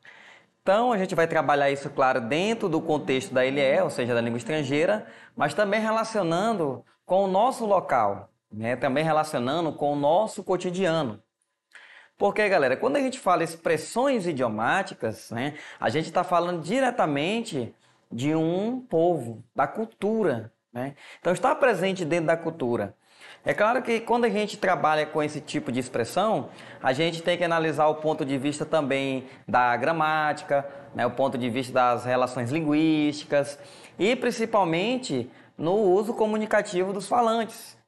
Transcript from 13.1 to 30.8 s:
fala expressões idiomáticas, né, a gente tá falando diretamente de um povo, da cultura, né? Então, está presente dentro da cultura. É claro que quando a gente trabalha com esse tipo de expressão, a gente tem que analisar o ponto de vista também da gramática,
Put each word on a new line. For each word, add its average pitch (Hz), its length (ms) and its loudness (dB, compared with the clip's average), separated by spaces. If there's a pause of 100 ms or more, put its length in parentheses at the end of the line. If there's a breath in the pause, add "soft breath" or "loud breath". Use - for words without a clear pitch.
fala 170 260 2
expressões 185 840 -2
idiomáticas, 127 1040 -2
né, 131 240 -6 (240 loud breath)
a - 100 -2
gente 160 240 -2
tá 180 120 0
falando 175 360 0
diretamente 180 1120 -2 (380 soft breath)
de 139 240 -2
um 185 460 0
povo, 160 600 0 (120)
da 143 140 0
cultura, 202 840 -2 (200)
né? 131 240 -8 (240 loud breath)
Então, 175 120 0
está 233 220 2
presente 190 500 2
dentro 165 220 0
da 165 100 4
cultura. 120 560 -4 (520 loud breath)
É - 100 0
claro 233 280 2
que 226 180 -2
quando 233 240 0
a 240 40 2
gente 208 280 -2
trabalha 156 500 2
com 151 160 -2
esse 147 180 -4
tipo - 300 -6
de 120 80 -2
expressão, 139 720 -2 (340 loud breath)
a 135 100 2
gente 165 300 -2
tem 175 160 0
que 175 60 0
analisar 160 420 2
o 156 80 4
ponto 156 300 -2
de 135 120 -2
vista 143 300 -2
também 135 600 0 (180 loud breath)
da 120 300 4
gramática, 151 920 0 (240 loud breath)